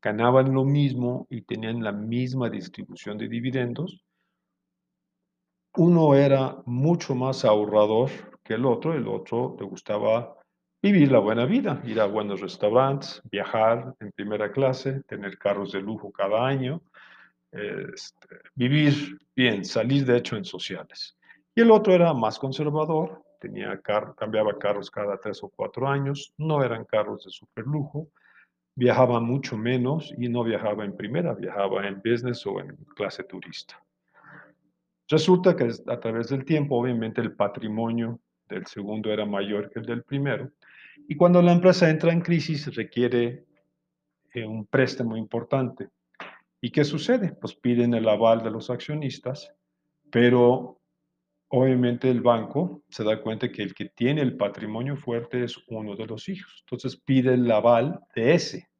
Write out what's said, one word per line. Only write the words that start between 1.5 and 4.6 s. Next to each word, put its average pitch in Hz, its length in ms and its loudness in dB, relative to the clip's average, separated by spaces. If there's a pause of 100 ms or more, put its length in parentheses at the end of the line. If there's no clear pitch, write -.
la 104 100 -2
misma 120 580 -4
distribución 101 680 -12
de 107 100 -8
dividendos. 120 800 -6 (1700)